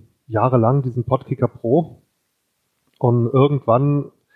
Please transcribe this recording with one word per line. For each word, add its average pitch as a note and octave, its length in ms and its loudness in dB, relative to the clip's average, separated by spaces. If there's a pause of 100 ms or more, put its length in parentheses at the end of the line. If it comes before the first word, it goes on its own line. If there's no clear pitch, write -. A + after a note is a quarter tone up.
(280)
jahrelang B2 560 2
diesen A#2+ 220 -6
Podkicker - 420 -4
Pro. D3 560 -4 (960)
Und A#2+ 340 0
irgendwann C#3 800 0 (240)